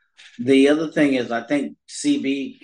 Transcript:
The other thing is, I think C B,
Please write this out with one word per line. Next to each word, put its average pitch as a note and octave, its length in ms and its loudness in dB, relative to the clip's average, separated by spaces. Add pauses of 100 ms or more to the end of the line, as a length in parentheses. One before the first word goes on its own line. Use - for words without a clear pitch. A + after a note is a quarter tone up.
(380)
The C3+ 300 4
other D3+ 240 0
thing C#3+ 220 2
is, A#2 180 -4
I A#2 140 -4
think C#3+ 400 -4
C C#3+ 360 -2
B, C3+ 420 -6